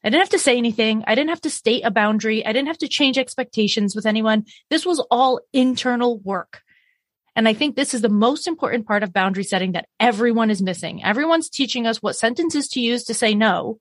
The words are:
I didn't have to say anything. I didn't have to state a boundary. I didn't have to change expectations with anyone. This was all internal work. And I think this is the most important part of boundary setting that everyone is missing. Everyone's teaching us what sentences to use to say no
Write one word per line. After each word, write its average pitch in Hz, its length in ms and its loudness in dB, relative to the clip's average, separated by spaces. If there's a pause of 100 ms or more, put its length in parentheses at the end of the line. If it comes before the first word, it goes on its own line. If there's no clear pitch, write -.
I 214 60 -2
didn't 311 140 4
have 381 60 -2
to 392 100 0
say 247 180 2
anything. 220 500 0
I 220 80 2
didn't 302 140 0
have 330 120 -4
to 311 80 -6
state - 360 -2
a - 60 0
boundary. 214 540 0
I 220 60 -2
didn't 277 180 -2
have 330 100 -8
to 294 100 -4
change 269 280 2
expectations 220 800 -2
with 214 120 -4
anyone. 220 380 2 (240)
This 320 160 0
was 349 140 0 (120)
all 254 280 2 (140)
internal 247 680 0
work. 196 440 -8 (720)
And 226 140 2
I 220 60 4
think 262 240 -2
this 277 160 -2
is 233 80 -2
the 226 80 2
most 226 360 2
important 262 400 -2
part 208 180 0
of 185 100 -6
boundary 190 320 0
setting 185 260 -2
that 170 160 -6 (140)
everyone 226 500 2
is 190 100 0
missing. 180 400 -4
Everyone's 320 480 0
teaching 240 380 -2
us 226 160 -2
what - 140 -2
sentences 285 520 0
to 262 120 -4
use 240 240 0
to 226 80 -6
say 214 200 2
no 208 480 0